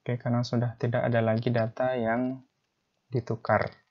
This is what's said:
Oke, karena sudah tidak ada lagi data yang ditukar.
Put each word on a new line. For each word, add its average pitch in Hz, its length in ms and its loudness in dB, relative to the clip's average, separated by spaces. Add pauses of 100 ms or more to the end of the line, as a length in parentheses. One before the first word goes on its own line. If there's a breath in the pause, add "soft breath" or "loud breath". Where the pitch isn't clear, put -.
Oke, 123 160 -4
karena 120 240 0
sudah 120 400 -2
tidak 120 320 0
ada 117 80 4
lagi 113 320 2
data 120 400 0
yang 127 480 -2 (720)
ditukar. 110 560 0 (220)